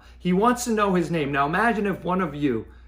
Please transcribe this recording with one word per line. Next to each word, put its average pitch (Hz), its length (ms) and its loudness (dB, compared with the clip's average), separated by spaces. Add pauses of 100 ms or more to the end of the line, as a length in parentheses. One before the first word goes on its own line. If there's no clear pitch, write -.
(180)
He 180 140 -2
wants 240 320 2
to 233 80 -2
know 208 220 2
his 165 180 0
name. 147 180 0
Now 139 160 2
imagine 202 400 0
if 190 160 -4
one 180 180 -2
of 156 140 -4
you 131 320 -2 (220)